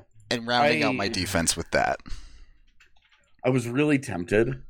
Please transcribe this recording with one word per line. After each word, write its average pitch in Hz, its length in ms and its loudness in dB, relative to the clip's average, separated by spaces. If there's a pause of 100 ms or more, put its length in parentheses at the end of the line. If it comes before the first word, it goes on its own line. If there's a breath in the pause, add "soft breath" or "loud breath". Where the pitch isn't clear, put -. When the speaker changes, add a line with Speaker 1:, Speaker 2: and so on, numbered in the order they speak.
(300)
Speaker 1:
And 117 160 -4
rounding 147 360 2
out - 80 2
Speaker 2:
I - 60 -2
Speaker 1:
my 101 120 -2
defense 90 480 0
with 82 160 -8
that. 67 280 2 (1400 loud breath)
Speaker 2:
I 127 60 2
was 120 180 0
really 143 300 2
tempted. 107 720 0